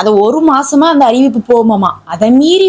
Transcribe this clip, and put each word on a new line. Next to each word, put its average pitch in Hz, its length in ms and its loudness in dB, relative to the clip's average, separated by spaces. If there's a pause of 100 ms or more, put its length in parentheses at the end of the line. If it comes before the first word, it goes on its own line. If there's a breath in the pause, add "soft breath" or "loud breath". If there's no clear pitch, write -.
அதை 214 100 -2 (140)
ஒரு 262 140 -2 (120)
மாசமா 285 420 0
அந்த 285 180 2
அறிவிப்பு 240 380 0
போகுமாமா. 226 420 0 (220)
அதை 180 160 -6 (100)
மீறி 359 300 2